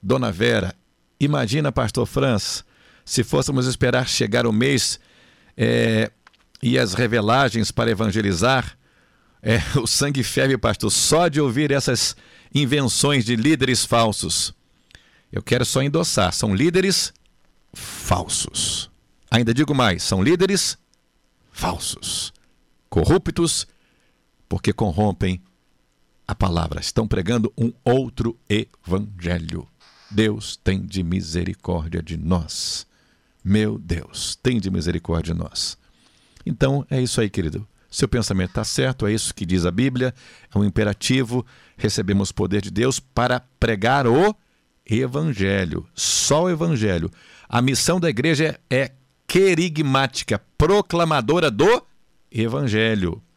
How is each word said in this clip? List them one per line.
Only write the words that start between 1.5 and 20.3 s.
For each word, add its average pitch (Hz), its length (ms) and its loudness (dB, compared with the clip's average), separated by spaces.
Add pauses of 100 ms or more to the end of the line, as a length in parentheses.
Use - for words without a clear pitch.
pastor 120 340 0
Franz, 131 580 -2 (420)
se - 180 -2
fôssemos 135 440 0
esperar 127 400 0
chegar 120 400 0
o 110 60 0
mês, 123 460 0 (560)
é, 113 540 2 (540)
e 127 160 2
as 110 140 0
revelagens 113 760 2
para 117 200 0
evangelizar, 107 840 0 (640)
é, 113 160 2 (100)
<laughs> - 100 -2
o 117 80 0
sangue 139 380 0
ferve, 135 340 0
pastor, 110 320 0
só 165 380 2
de 151 120 0
ouvir 143 320 0
essas 139 440 0 (380)
invenções 139 720 2
de 120 100 0
líderes 127 500 2
falsos. 110 680 0 (800)
Eu - 120 -6
quero 123 220 0
só - 180 -2
endossar, 143 500 0
são 104 220 0
líderes 175 580 0 (600)
falsos. - 1160 -4 (400)
Ainda 113 240 2
digo 147 220 0
mais, 104 260 2
são 95 220 0
líderes 180 540 0 (720)